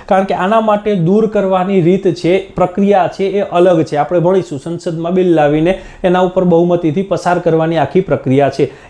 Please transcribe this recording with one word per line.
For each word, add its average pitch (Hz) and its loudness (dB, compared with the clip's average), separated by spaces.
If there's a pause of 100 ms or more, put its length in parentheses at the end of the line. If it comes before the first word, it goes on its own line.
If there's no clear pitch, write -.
કારણ 196 2
કે 196 -4
આના 202 0
માટે 208 0
દૂર 196 2
કરવાની 190 0
રીત 180 2
છે, 190 -2
પ્રક્રિયા 185 2 (100)
છે, 196 -2
એ 196 -2
અલગ 175 2
છે. 151 -8
આપણે 151 0
ભણીશું, 170 0
સંસદમાં 170 -8
બિલ 185 2
લાવીને 156 0 (220)
એના 180 2
ઉપર 185 0
બહુમતીથી 175 2
પસાર 180 -2
કરવાની 160 0
આખી 151 0
પ્રક્રિયા 139 0
છે, 139 -2 (180)